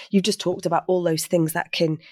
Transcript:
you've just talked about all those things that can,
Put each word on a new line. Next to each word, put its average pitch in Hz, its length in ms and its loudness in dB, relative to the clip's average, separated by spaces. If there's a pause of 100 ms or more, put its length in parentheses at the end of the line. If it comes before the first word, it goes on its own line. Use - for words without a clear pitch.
(120)
you've 196 100 4
just 196 180 -2
talked 180 280 -4
about 165 200 0
all 185 140 2
those 165 240 0
things 165 280 2
that - 180 -4
can, 160 260 0 (140)